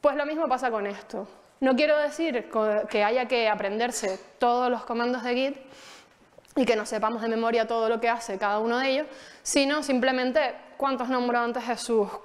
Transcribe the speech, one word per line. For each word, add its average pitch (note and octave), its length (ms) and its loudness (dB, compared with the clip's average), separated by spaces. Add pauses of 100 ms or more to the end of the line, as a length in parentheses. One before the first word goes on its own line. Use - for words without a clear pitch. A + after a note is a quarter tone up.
Pues C#4+ 140 2
lo C#4+ 100 0
mismo D#4 220 -2
pasa B3 240 0
con G#3 160 -4
esto. G3+ 400 -10 (320)
No C4 160 4
quiero D4+ 220 4
decir D4 520 -2
co-, G#3+ 400 0
que G#3 140 2
haya A#3+ 240 0
que A#3 200 2
aprenderse G#3 720 -2 (200)
todos B3 300 2
los A#3+ 160 -2
comandos A#3+ 380 -2
de B3 120 0
Git C4+ 220 0 (960)
y C4 100 4
que A3+ 100 4
nos G#3+ 140 -4
sepamos A3 320 -2
de A#3 60 -4
memoria A3+ 400 2
todo A3+ 220 0
lo A#3 100 0
que A#3 100 2
hace A#3 280 -4
cada G#3 220 0
uno A#3 200 0
de C4+ 100 0
ellos, C#4+ 180 0 (360)
sino C#4+ 400 2
simplemente, B3+ 720 2 (220)
¿cuántos B3+ 320 -2
nombró B3 300 2
antes A#3+ 240 -2
Jesús? A3+ 440 0 (180)